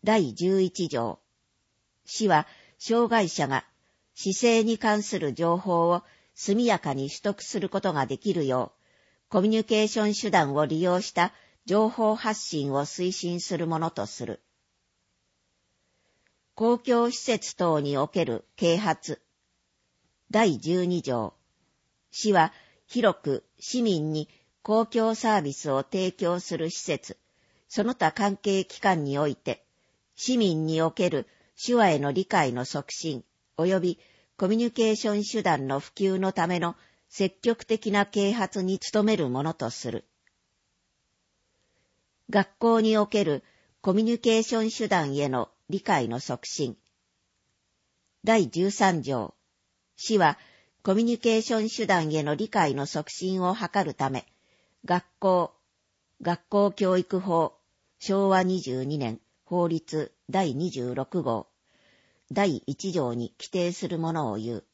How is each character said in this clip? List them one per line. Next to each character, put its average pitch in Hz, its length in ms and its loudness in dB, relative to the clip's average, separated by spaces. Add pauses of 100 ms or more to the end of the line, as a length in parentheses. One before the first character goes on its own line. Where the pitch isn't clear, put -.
第 190 300 2
十 190 260 2
一 180 280 0
条。 117 320 -4 (880)
市 - 160 -2
は 160 200 4 (320)
障 233 320 0
害 220 180 2
者 160 200 -2
が 135 180 -2 (480)
市 - 160 -4
政 226 360 4
に 226 120 -2
関 214 240 0
す 202 160 -6
る 147 160 -2
情 170 240 2
報 170 320 2
を 175 120 0 (320)
速 208 280 0
や 220 160 2
か 143 160 -4
に 135 160 -6
取 - 100 -14
得 202 220 -4
す - 180 -6
る 196 80 -4
こ 190 140 -4
と 190 100 0
が 139 140 0
で 135 100 -6
き 202 160 -4
る 165 140 0
よ 127 280 -2
う、 - 540 -20
コ 185 140 2
ミ 208 60 4
ュ - 100 4
ニ 220 60 0
ケ 214 200 2
ー - 40 0
シ 220 120 -2
ョ 214 100 2
ン 208 40 -2
手 - 160 -4
段 151 240 2
を 151 100 2
利 156 160 -2
用 180 220 2
し - 100 -10
た 175 220 0 (320)
情 214 240 2
報 220 260 0
発 220 240 -4
信 139 320 -4
を 139 140 0
推 185 260 -4
進 175 280 -4
す 170 180 -6
る 165 80 -2
も 165 120 -2
の 165 120 -2
と 104 160 -6
す - 180 -12
る。 110 160 -10 (2250)
公 233 240 2
共 240 320 2
施 - 80 -6
設 - 380 -4
等 165 220 2
に 143 200 0
お 147 100 0
け 170 160 0
る 117 220 -6 (100)
啓 170 220 2
発。 165 420 -4 (1120)
第 208 280 2
十 175 280 0
二 175 160 0
条。 120 320 -4 (760)
市 - 220 0
は 170 220 4 (320)
広 226 320 2
く 139 260 -4 (160)
市 247 220 -4
民 156 320 0
に 151 160 -6 (320)
公 220 240 2
共 226 280 0
サ 214 220 0
ー 185 60 2
ビ 143 100 -4
ス 147 180 -6
を 135 120 2
提 185 300 -2
供 175 280 -2
す 170 160 -10
る 160 140 -2
施 - 100 -10
設、 - 380 -6 (500)
そ 220 160 -2
の 247 100 -2
他 160 180 2
関 202 240 0
係 196 280 0
機 - 160 -18
関 175 240 2
に 139 140 -2
お 151 100 2
い 135 80 -4
て、 - 300 -8 (500)
市 254 220 0
民 165 260 2
に 160 160 0
お 160 100 2
け 180 200 0
る 147 160 -4 (340)
手 247 140 -2
話 214 160 6
へ 151 80 2
の 143 140 -2
理 185 120 0
解 147 280 0
の 123 120 -4
促 - 280 -8
進、 147 320 -8 (320)
及 180 240 2
び 175 180 -2 (380)
コ 196 100 -2
ミ 202 80 2
ュ 226 40 2
ニ 233 120 0
ケ 220 220 2
ー - 20 2
シ 214 140 -4
ョ 208 120 0
ン 208 40 -2
手 214 180 -4
段 147 240 2
の 139 140 -2
普 - 160 -16
及 190 220 0
の 190 140 0
た 170 140 0
め 175 140 -2
の 170 160 -4 (320)
積 - 320 -2
極 233 240 -2
的 220 260 -2
な 202 160 2
啓 202 260 0
発 202 300 -4
に 185 160 -2
努 - 240 -2
め 214 140 4
る 160 120 0
も 127 140 -4
の 160 120 -4
と 117 160 -6
す - 200 -10
る。 113 140 -8 (2250)
学 - 280 0
校 226 220 4
に 220 160 4
お 208 120 2
け 208 160 2
る 147 180 0 (380)
コ 190 120 0
ミ 208 100 4
ュ 220 40 2
ニ 233 140 0
ケ 226 200 4
ー - 20 0
シ 226 140 -2
ョ 220 120 0
ン - 20 -2
手 226 160 -6
段 156 300 0
へ 147 120 0
の 127 200 -2 (200)
理 190 120 -4
解 143 280 0
の 120 120 -6
促 - 260 -8
進。 127 300 -6 (1500)
第 214 260 4
十 180 220 0
三 185 320 2
条。 123 320 -4 (640)
市 - 200 -2
は 170 220 4 (460)
コ 190 100 2
ミ 220 80 4
ュ - 40 2
ニ 233 120 0
ケ 226 200 2
ー - 20 2
シ 220 140 -2
ョ 220 120 0
ン - 20 -2
手 220 180 -6
段 160 280 2
へ 156 80 0
の 147 140 -2
理 208 120 -4
解 151 280 2
の 139 100 -4
促 - 240 -6
進 185 320 -4
を 180 100 0
図 214 300 -2
る 151 120 -4
た 135 160 -2
め、 131 160 -6 (580)
学 180 200 0 (140)
校、 180 360 0 (680)
学 170 260 -4
校 202 220 4
教 185 280 2
育 185 200 -2
法、 170 400 0 (400)
昭 196 300 0
和 190 160 4
二 185 160 0
十 127 240 -4
二 143 120 -4
年、 117 240 -4 (240)
法 175 220 0
律 156 460 -4 (180)
第 185 240 0
二 165 160 -2
十 123 240 -6
六 165 280 -4
号、 113 260 -4 (840)
第 175 360 0
一 170 260 -6
条 131 220 -2
に 120 240 -6
規 - 120 -16
定 175 220 -2
す 180 160 -8
る 170 100 -4
も 165 140 -2
の 151 180 -4
を 101 60 -4
言 113 200 -6
う。 92 180 -10